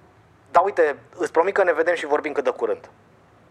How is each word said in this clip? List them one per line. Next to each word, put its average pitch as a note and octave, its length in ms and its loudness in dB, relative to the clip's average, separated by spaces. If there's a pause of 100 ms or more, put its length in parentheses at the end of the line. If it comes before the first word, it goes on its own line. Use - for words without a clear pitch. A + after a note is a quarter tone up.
(520)
Dar F3 120 6
uite, E3+ 340 0 (180)
îți - 160 -4
promit F3+ 220 2
că G3 100 2
ne F3 100 2
vedem E3 220 0
și D#3+ 100 -6
vorbim D3 260 -2
cât C#3 120 -4
de B2+ 60 -2
curând. G#2+ 400 -4 (600)